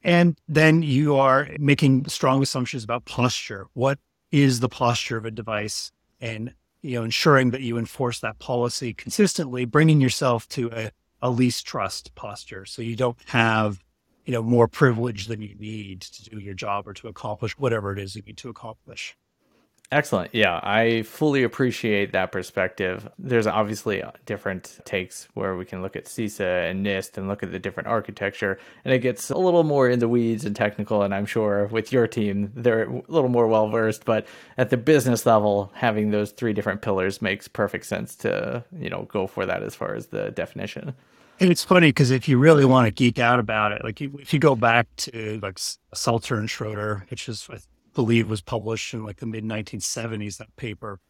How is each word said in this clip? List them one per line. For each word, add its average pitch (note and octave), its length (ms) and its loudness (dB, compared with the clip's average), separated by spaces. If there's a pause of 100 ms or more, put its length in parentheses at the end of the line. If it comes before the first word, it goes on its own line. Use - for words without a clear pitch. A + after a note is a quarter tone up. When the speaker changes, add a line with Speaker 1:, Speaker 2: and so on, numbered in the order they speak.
Speaker 1:
And F3 440 4
then D#3 360 6
you D3 320 2
are C3+ 420 4
making C#3 520 4
strong C3+ 340 2
assumptions B2+ 400 -4
about A#2+ 220 -6
posture. A2+ 680 -2
What C3+ 240 -2 (340)
is C3+ 280 4
the B2 100 0
posture A#2+ 480 -2
of A2 80 -8
a A2+ 60 -8
device? G#2+ 600 -8 (300)
And, A2+ 320 -10 (300)
you B2 160 -4
know, A2+ 40 -4
ensuring C3 460 4
that C3 120 -4
you A#2 180 -4
enforce A#2 400 -6
that A2 180 -8
policy A#2+ 560 -4
consistently, B2+ 720 -2
bringing D3+ 340 6
yourself B2 500 2
to A#2 220 -4
a, A2+ 200 -8 (320)
a B2+ 80 0
least A#2+ 340 0
trust - 480 -8
posture. G2+ 540 -16
So - 160 -12
you A#2 120 -6
don't A#2+ 300 0
have, A2 580 2 (420)
you B2 60 -6
know, A2+ 120 -2
more A#2 240 6
privilege A#2 580 0
than G#2+ 160 -10
you G#2 140 -14
need G#2 460 -12
to - 280 -20
do A2 80 -16
your G2 160 -14
job G2+ 340 -6
or G2+ 60 -16
to - 140 -18
accomplish G#2+ 500 -8
whatever A2+ 340 -2
it G2 60 -6
is F#2+ 180 -10
you G#2+ 60 -14
need G#2+ 160 -20
to B2+ 120 -14
accomplish. - 680 -16 (760)
Speaker 2:
Excellent. A#2 440 -2
Yeah, F#2 260 2
I A2+ 400 2
fully C#3 400 0
appreciate A2 680 0
that F#2 200 -2
perspective. F#2 840 -6
There's A#2 300 0
obviously G#2 560 -2 (240)
different F#2+ 580 -8
takes - 480 -8
where F#2+ 220 -4
we F#2 100 -10
can F#2 160 -12
look F#2+ 140 -10
at G#2 100 -12
cisa F2+ 640 -4
and F#2+ 140 -4
nist G2 340 -4
and F#2+ 100 -8
look G2+ 140 -6
at F2+ 100 -8
the F#2 60 -8
different F#2 300 -8
architecture, G2+ 720 -4 (260)
and C3 80 2
it B2+ 60 4
gets B2 320 -4
a F3+ 80 -2
little F3 240 4
more C#3 260 4
in B2 80 2
the A#2 100 2
weeds A#2 380 0
and G#2 100 -4
technical, G#2 460 -2
and G2 100 0
I'm G2+ 140 -2
sure G2+ 460 0
with A2 200 -4
your B2 140 4
team, G#2 480 -2
they're A#2 300 2
a - 240 -6
little D3 220 2
more A#2+ 180 4
well-versed, A2 580 2
but A2 220 0 (320)
at B2+ 100 2
the B2+ 80 2
business B2+ 480 2
level, G#2 480 4
having G#2+ 380 0
those G#2 220 -2
three A2+ 200 -2
different G2+ 300 -4
pillars F#2+ 360 -2
makes F#2+ 280 -4
perfect - 400 -4
sense - 300 -6
to, A#2+ 460 -4 (140)
you - 140 -8
know, F2+ 140 -8
go F#2+ 200 -4
for F#2+ 220 -6
that G#1 160 -4
as - 100 -8
far - 220 -6
as A#1 100 -10
the G1+ 240 -6
definition. - 640 -10 (460)
Speaker 1:
And F3+ 100 6
it's E3+ 140 2
funny E3+ 280 6
'cause C3 200 4
if C3 160 0
you C3 100 4
really D3 260 8
wanna B2+ 280 6
geek A#2+ 260 2
out A#2+ 220 4
about G#2+ 320 0
it, G#2+ 120 -8
like, A2+ 180 -8
if C#3+ 340 -6
you C#3+ 40 2
go C#3 160 6
back A#2 300 4 (120)
to, A2 440 -8
like, F#2+ 160 -8
S-, - 220 -10 (160)
Salter A#2 420 -2
and G#2+ 100 -4
Schroeder, G#2+ 640 -8
which - 180 -12
is, A2 240 -12
I - 60 -18 (380)
believe A#2 340 2
was G#2+ 100 -4
published A2 540 -8
in, A2 100 -10
like, G#2 140 -14
the C3+ 80 -14
mid A2 180 -8
nineteen G#2+ 360 -8
seventies, A2 580 -8
that - 180 -20
paper G#2 440 -12 (100)